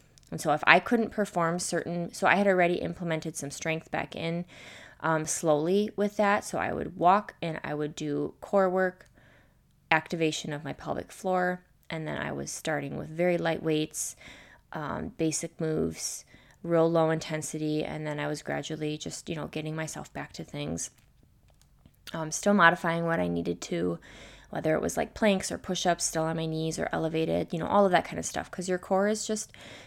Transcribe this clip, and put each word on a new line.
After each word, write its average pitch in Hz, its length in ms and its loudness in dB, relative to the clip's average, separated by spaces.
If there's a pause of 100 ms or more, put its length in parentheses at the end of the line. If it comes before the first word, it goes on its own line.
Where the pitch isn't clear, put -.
(300)
And 156 100 -8
so 156 120 2
if 151 140 0
I 175 140 10
couldn't 226 300 2
perform 175 480 0
certain, 170 560 -4
so - 120 0
I 143 100 8
had 202 100 4
already 180 300 4
implemented 165 600 -4
some 143 140 -8
strength 160 400 -6
back - 260 -6
in, 170 300 -4 (540)
um, 156 260 2
slowly 170 680 2
with 202 220 -2
that. 208 280 4
So - 140 -4
I 90 140 0
would 165 240 -6
walk 185 460 4
and 165 200 -4
I 151 120 -4
would 151 200 -4
do 147 460 -4
core 190 300 2
work, 185 380 0 (840)
activation 160 600 0
of 151 120 -6
my 143 80 -6
pelvic - 400 -8
floor, 180 500 0 (260)
and 160 200 -6
then 143 100 -6
I 147 140 -4
was 139 180 -6
starting 143 460 -4
with 143 120 -8
very 175 300 2
light 165 240 -2
weights, 156 540 -2 (560)
um, 156 440 -6
basic 160 440 -2
moves, 160 640 -2 (380)
real 165 280 4
low 165 200 4
intensity, 156 760 -2
and 156 220 -6
then 147 120 -4
I 147 80 -2
was 147 160 -4
gradually 151 560 -4
just, - 300 -10
you 170 80 -6
know, 151 100 -6
getting 156 300 -6
myself 151 360 -8
back 139 220 -10
to 165 100 -10
things. 151 460 -6 (1200)
Um, 160 180 -6
still 202 240 4
modifying 170 500 6
what 165 160 2
I 175 80 0
needed 170 340 -2
to, 170 360 -2 (520)
whether 156 240 0
it 160 60 2
was, - 160 -2
like, - 180 -2
planks 196 360 2
or - 80 -4
push-ups, 175 460 0
still - 180 -2
on 160 140 -2
my 165 100 -2
knees 160 320 -2
or 160 140 -2
elevated, 165 600 0
you 170 60 -2
know, 170 80 -2
all 202 180 6
of 190 80 4
that 170 120 4
kind - 140 -8
of 165 60 -4
stuff. - 260 -6
'Cause 180 180 -8
your 185 100 0
core 196 300 2
is 220 180 -2
just, 214 260 -6 (340)